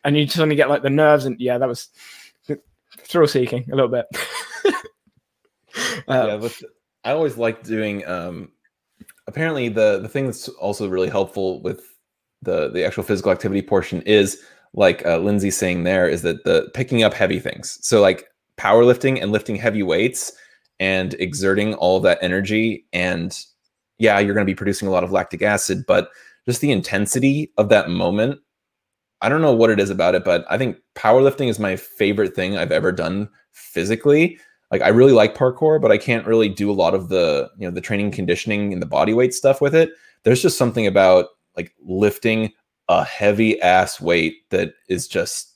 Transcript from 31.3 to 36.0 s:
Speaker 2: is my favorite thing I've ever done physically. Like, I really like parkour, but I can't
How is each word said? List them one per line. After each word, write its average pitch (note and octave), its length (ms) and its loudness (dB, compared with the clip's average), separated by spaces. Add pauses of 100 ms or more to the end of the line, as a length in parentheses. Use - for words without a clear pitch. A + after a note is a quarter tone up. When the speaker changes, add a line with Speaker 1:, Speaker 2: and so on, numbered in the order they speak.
Speaker 2:
is G#2 100 -4
my G2 180 -2
favorite G2+ 580 -2
thing F#2+ 220 -4
I've E2 160 -4
ever E2+ 200 0
done F#2 360 -4 (220)
physically. A2+ 880 0 (340)
Like, G2 100 -2
I - 60 4
really B2 240 8
like A2 240 4
parkour, D3 440 0
but A#2+ 120 4
I - 40 4
can't A2+ 300 -4